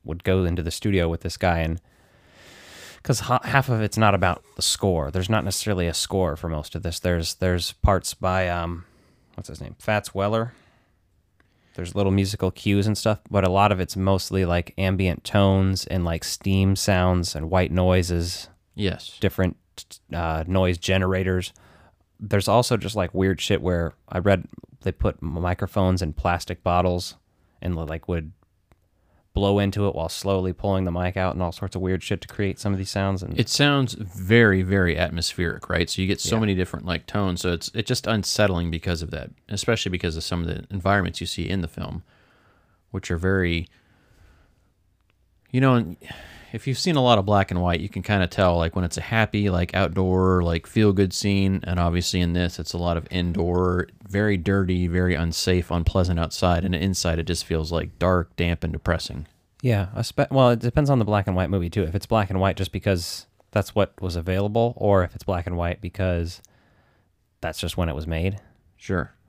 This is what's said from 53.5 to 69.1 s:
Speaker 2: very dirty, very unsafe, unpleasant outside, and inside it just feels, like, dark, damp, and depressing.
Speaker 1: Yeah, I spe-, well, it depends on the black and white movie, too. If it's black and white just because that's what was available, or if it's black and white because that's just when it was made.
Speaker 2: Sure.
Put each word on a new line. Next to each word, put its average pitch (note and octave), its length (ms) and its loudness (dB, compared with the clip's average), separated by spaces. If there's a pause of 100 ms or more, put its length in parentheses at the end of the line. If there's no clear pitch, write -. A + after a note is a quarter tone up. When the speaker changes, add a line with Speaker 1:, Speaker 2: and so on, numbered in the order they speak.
Speaker 2:
very G2+ 300 0
dirty, F2+ 480 2
very F2+ 280 2
unsafe, E2+ 560 0
unpleasant F2 480 2
outside, E2+ 460 0
and F#2 100 0
inside F2 440 0
it D#2+ 80 -4
just E2+ 180 -4
feels, D#2+ 280 -2
like, E2 260 -4
dark, F2+ 380 2
damp, E2+ 280 0
and D#2+ 80 -4
depressing. D#2 540 -4 (340)
Speaker 1:
Yeah, G2+ 340 0
I - 60 -6
spe-, C3+ 300 -2
well, C3 180 6
it A#2+ 120 2
depends C#3 280 0
on C#3 100 4
the A2+ 60 2
black G2+ 220 0
and F#2 100 0
white F2+ 140 0
movie, F2+ 180 0
too. G2 140 -2
If E2 120 -2
it's G2 120 -4
black G#2+ 240 0
and F#2+ 100 0
white F#2+ 160 2
just F#2+ 160 -4
because F#2 540 -4 (240)
that's - 240 -2
what G2 260 2
was F2 160 -4
available, G2+ 640 0
or G2 260 4
if E2+ 100 -6
it's - 100 -14
black F2 220 -4
and F2 120 -4
white E2+ 240 -4
because F2 580 -4 (1000)
that's - 180 -8
just F2 160 -6
when E2+ 140 0
it C#2+ 40 -6
was D#2 120 -8
made. F2 340 -2 (360)
Speaker 2:
Sure. - 360 -4 (160)